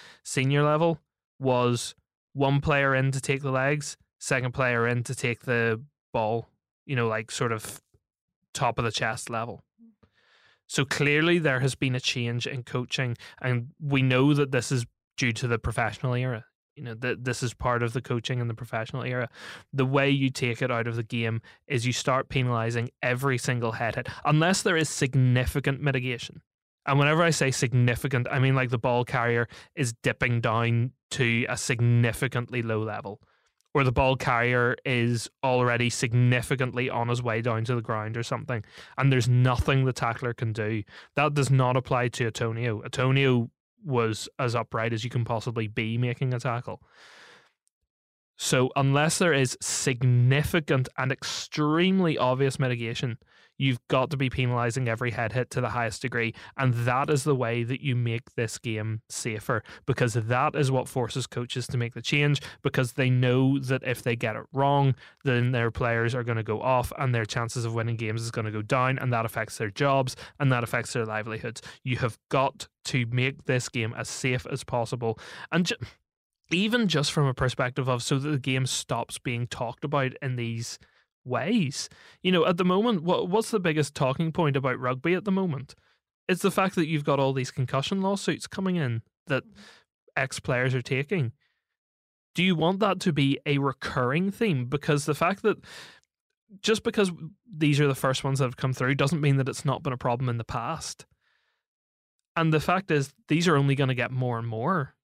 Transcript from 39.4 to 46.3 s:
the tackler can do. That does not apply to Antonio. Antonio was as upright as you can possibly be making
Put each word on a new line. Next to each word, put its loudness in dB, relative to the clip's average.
the 2
tackler -4
can -4
do. -4
That 2
does 2
not 4
apply 0
to -2
Antonio. -4
Antonio 2
was 0
as 0
upright -2
as -4
you -6
can 0
possibly -4
be -4
making -2